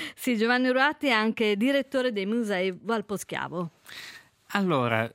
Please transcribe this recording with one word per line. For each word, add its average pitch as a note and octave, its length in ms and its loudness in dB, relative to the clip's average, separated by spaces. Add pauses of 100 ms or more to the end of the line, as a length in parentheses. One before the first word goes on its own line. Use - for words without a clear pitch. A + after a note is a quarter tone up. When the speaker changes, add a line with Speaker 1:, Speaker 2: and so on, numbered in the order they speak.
(140)
Speaker 1:
Sì, - 240 -2
Giovanni B3 320 2
Ruatti C#4 380 0
è - 20 4
anche G#3+ 480 2
direttore C4 520 0
dei G3+ 140 -4
musei G3+ 560 -2
Val G#3+ 240 -2
Poschiavo. E3 640 -6 (880)
Speaker 2:
Allora, B2 580 2